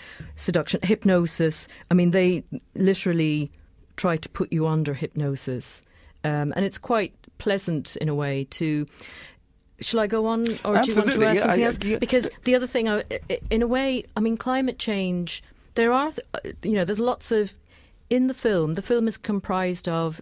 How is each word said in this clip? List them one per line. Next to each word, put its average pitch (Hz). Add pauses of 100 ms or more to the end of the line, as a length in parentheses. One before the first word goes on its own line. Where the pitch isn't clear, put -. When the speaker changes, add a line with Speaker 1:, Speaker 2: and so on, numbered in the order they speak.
(360)
Speaker 1:
seduction, 170
hypnosis. 175 (240)
I 180
mean, 175
they 185 (320)
literally 165 (460)
try 170
to 156
put -
you 160
under 156
hypnosis. 139 (400)
Um, 147
and 190
it's 196
quite 220 (240)
pleasant 190
in 156
a 151
way 139
to, 151 (960)
shall -
I 214
go 220
on, 226
or -
do 233
you -
want 208
to 247 (120)
Speaker 2:
Absolutely, 220
Speaker 1:
add 220
Speaker 2:
yeah, 202
Speaker 1:
something 226
Speaker 2:
I, 233
Speaker 1:
else? 233
Speaker 2:
yeah. 208
Speaker 1:
Because 247 (160)
the 247
other 254
thing, 226
I, 208 (260)
i-, - (120)
in 220
a 240
way, 254 (120)
I 220
mean, 226
climate 254
change, 180 (320)
there 233
are, 285
th-, -
uh, - (240)
you 214
know, 190
there's 202
lots 240
of, 214 (540)
in 254
the 262
film, 170
the 190
film 233
is 214
comprised 185
of 165